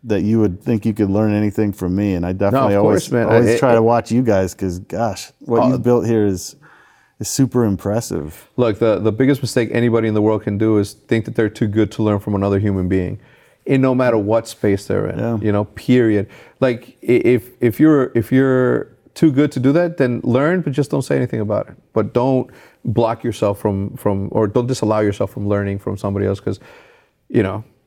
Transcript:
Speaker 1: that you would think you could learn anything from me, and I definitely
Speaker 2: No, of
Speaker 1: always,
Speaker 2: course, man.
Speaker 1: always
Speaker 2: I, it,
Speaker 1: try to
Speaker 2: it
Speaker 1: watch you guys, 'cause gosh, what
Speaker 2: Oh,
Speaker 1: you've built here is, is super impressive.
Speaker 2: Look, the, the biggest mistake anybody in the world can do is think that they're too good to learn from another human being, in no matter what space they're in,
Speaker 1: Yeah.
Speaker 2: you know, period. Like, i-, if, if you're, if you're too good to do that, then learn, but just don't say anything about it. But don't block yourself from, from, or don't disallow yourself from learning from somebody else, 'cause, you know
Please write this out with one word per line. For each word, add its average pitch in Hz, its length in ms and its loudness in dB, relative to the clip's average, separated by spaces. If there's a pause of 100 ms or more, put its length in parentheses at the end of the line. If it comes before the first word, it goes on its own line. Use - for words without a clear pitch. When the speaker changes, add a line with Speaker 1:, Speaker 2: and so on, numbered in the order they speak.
Speaker 1:
that 104 180 0
you 110 160 2
would 98 240 0
think 113 240 -2
you 110 80 0
could 104 160 0
learn 107 240 2
anything 104 380 0
from 92 240 -4
me, 101 180 0
and 87 100 -2
I 90 80 -4
definitely 101 420 0
Speaker 2:
No, 101 60 2
of 104 40 4
Speaker 1:
always, 107 240 2
Speaker 2:
course, - 40 -4
man. 117 160 0
Speaker 1:
always 113 200 4
Speaker 2:
I, 110 60 2
it, 113 40 0
Speaker 1:
try 127 140 4
to 117 60 6
Speaker 2:
it 113 40 4
Speaker 1:
watch 117 300 2
you 123 100 2
guys, 95 320 2
'cause 90 240 -6
gosh, 98 640 -6
what 117 240 0
Speaker 2:
Oh, 127 40 2
Speaker 1:
you've 123 140 -2
built 120 240 2
here 113 180 2
is, 95 300 -4 (640)
is 110 80 -10
super 127 380 0
impressive. 95 920 -4
Speaker 2:
Look, 113 220 0
the, 110 220 2
the 107 100 0
biggest 131 320 0
mistake 120 300 -2
anybody 117 340 0
in 107 80 -2
the 107 80 2
world 107 220 0
can 101 140 -4
do 110 200 2
is 98 140 -2
think - 320 -4
that 117 100 -10
they're 110 140 0
too - 180 -4
good 104 260 0
to 113 120 -4
learn 104 160 0
from 104 160 -6
another 98 240 0
human 98 280 -2
being, 95 300 -2 (460)
in 135 160 0
no 131 160 2
matter 123 200 2
what 110 300 0
space - 400 -2
they're 101 220 -2
in, - 100 -6
Speaker 1:
Yeah. 113 200 -4
Speaker 2:
you 104 120 -2
know, 101 140 0
period. 113 640 0 (320)
Like, 123 420 -4
i-, - 40 -10
if, 123 440 2 (100)
if 120 200 0
you're, 151 340 4
if 113 160 -2
you're 127 640 2 (220)
too 156 180 4
good 143 200 2
to 131 80 -6
do 131 120 2
that, 165 240 0
then 120 260 0
learn, 143 380 0
but 156 120 -4
just 135 200 -2
don't 139 100 -2
say 143 140 -2
anything 123 240 -2
about 104 280 -4
it. - 60 -20 (200)
But 107 180 -2
don't 127 360 0 (360)
block 117 400 0
yourself 107 340 -2
from, 101 380 -4
from, 98 340 -2
or 107 160 0
don't 120 220 -2
disallow 110 320 0
yourself 101 320 -2
from 101 160 -6
learning 101 320 -2
from 101 160 -8
somebody 98 300 -4
else, 98 120 -2
'cause, 101 220 -6 (680)
you 151 140 0
know 98 220 -4 (220)